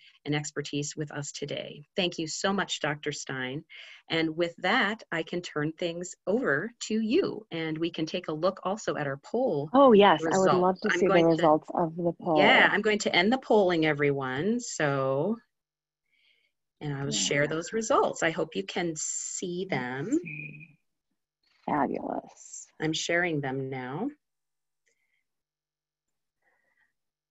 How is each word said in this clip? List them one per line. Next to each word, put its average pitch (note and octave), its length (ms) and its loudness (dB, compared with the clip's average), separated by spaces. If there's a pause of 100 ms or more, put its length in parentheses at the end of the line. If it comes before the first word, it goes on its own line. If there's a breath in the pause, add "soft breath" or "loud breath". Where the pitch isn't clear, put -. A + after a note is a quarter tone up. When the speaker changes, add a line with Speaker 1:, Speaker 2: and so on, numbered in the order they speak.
(240 soft breath)
Speaker 1:
and D3 100 -4
expertise D3 640 -8
with D3+ 160 -10
us C#3+ 180 -10
today. - 540 -10 (100)
Thank F3 240 -2
you E3 80 -6
so G3 260 -4
much, F3+ 280 -4
Doctor D3+ 320 -4
Stein. C3 500 -8 (480 loud breath)
And D#3+ 260 -2
with E3+ 220 -2
that, G#3+ 540 -2
I E3 100 -2
can F3 180 -6
turn D3+ 300 -4
things F3 420 -6 (140)
over G3+ 460 0 (160)
to A3 100 -2
you, A3+ 540 0
and D#3+ 260 -4
we E3+ 100 -2
can E3 160 -4
take F3+ 220 -6
a D#3+ 80 -4
look F3+ 300 -2
also D#3 320 -4
at C#3+ 100 -4
our C#3 180 -6
poll F3 480 -2
Speaker 2:
Oh, C4+ 200 8
yes, F#3+ 300 10
I D#3+ 160 2
would F#3+ 80 6
Speaker 1:
results. F3+ 140 4
Speaker 2:
love F#3 200 2
to G#3 100 -2
Speaker 1:
I'm F3 80 0
Speaker 2:
see F#3+ 80 4
the G3 60 4
Speaker 1:
going E3+ 140 6
to E3 40 6
Speaker 2:
results D#3 420 4
of E3 240 -2
the F3 240 -2
poll. E3 180 2
Speaker 1:
Yeah, G#3 340 6
I'm G3 100 0
going G#3+ 160 0
to - 160 -2
end F#3 180 4
the C4 60 2
polling, F3+ 480 4
everyone. C#3+ 720 0
So, C#3+ 760 -2 (1400)
and D3 140 -6
I'll C#3 100 -6
Speaker 2:
There C#3 80 -4
Speaker 1:
share D3 300 0
Speaker 2:
we D3 40 2
go. D#3 80 -4
Speaker 1:
those E3 180 -6
results. A3+ 520 0
I D#3+ 80 0
hope D#3+ 240 -6
you G3 80 -4
can F3 320 -4
see F3+ 720 -8
Speaker 2:
Let's C#3 100 -2
Speaker 1:
them. C#3 440 -4
Speaker 2:
see. - 420 -14 (1000)
Fabulous. - 1000 -6 (140)
Speaker 1:
I'm D#3 120 -2
sharing E3+ 480 -2
them C3+ 300 -4
now. C3+ 380 -6 (3250)